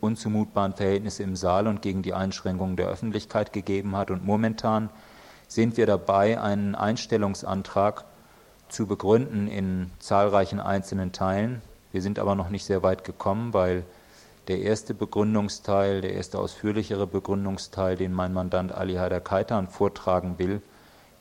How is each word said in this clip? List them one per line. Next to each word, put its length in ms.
unzumutbaren 720
Verhältnisse 500
im 140
Saal 320
und 120
gegen 220
die 100
Einschränkungen 640
der 120
Öffentlichkeit 640
gegeben 420
hat. 160
Und 140
momentan 640
sind 300
wir 100
dabei, 540
einen 340
Einstellungsantrag 1300
zu 180
begründen 600
in 540
zahlreichen 580
einzelnen 540
Teilen. 500
Wir 100
sind 160
aber 160
noch 140
nicht 160
sehr 180
weit 220
gekommen, 500
weil 300
der 100
erste 340
Begründungsteil, 1080
der 140
erste 260
ausführlichere 640
Begründungsteil, 920
den 160
mein 200
Mandant 400
Ali 220
Haider 260
Kaitan 480
vortragen 720
will, 220